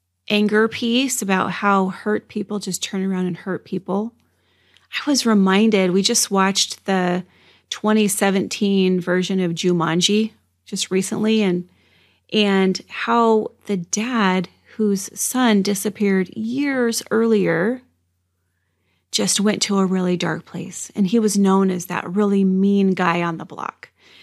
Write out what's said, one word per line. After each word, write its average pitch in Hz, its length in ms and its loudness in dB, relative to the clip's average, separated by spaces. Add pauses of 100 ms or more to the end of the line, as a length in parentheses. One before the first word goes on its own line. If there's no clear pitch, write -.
(300)
anger 208 380 2
piece, 240 540 -2
about 190 300 0
how 196 380 0
hurt 208 380 -6
people 208 300 -8
just 190 240 -8
turn 190 220 -6
around 185 240 -2
and 175 100 -6
hurt 180 280 -8
people, 190 500 -6 (760)
I - 160 -8
was 269 200 0
reminded, 196 640 4
we 190 100 2
just - 300 0
watched 196 540 -2
the 180 380 0 (460)
twenty 214 380 2
seventeen 196 920 0
version 180 400 0
of 180 120 0
Jumanji 180 800 2 (340)
just - 240 -6
recently, 208 540 0
and, 180 240 0 (640)
and 196 560 2
how 226 640 0 (140)
the 202 120 -2
dad 196 720 0 (300)
whose 202 360 0
son 233 480 2
disappeared 196 680 0
years 240 840 -2
earlier 214 680 2 (1300)
just - 300 -2
went 202 200 0
to 202 160 -2
a 190 80 2
really 180 300 0
dark 170 300 -4
place. - 500 -12
And 202 100 0
he 226 140 2
was 208 180 0
known 196 320 4
as 180 180 -6
that - 220 -6
really 202 340 2
mean 196 500 2
guy 175 280 0
on 170 160 -4
the - 80 -10
block. - 440 -14 (320)